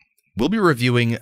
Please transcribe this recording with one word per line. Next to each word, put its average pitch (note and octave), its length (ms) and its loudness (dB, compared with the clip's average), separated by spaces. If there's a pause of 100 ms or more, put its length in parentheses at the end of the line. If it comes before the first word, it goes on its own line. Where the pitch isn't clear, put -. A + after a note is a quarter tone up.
(360)
We'll A2+ 120 0
be A3 100 -2
reviewing A#2+ 640 0